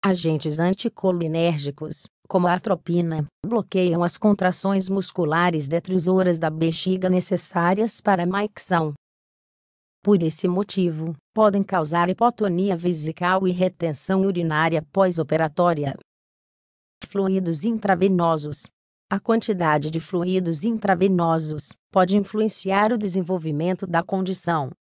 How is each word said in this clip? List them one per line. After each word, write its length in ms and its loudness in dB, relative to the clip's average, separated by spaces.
Agentes 580 0
anticolinérgicos, 1500 -2
como 220 2
a 60 4
atropina, 720 -2
bloqueiam 560 0
as 160 -2
contrações 720 0
musculares 800 0
detrusoras 720 2
da 100 0
bexiga 600 -2
necessárias 920 0
para 240 2
a 20 -2
micção. 680 -2
Por 220 4
esse 240 -2
motivo, 680 -2
podem 280 4
causar 460 0
hipotonia 680 0
vesical 680 -2
e 60 2
retenção 720 -2
urinária 600 0
pós-operatória. 1040 0
Fluidos 600 -2
intravenosos. 1000 0
A 80 -2
quantidade 720 0
de 80 -4
fluidos 640 -2
intravenosos 1120 0
pode 240 4
influenciar 800 0
o 40 0
desenvolvimento 880 -2
da 160 0
condição. 680 -2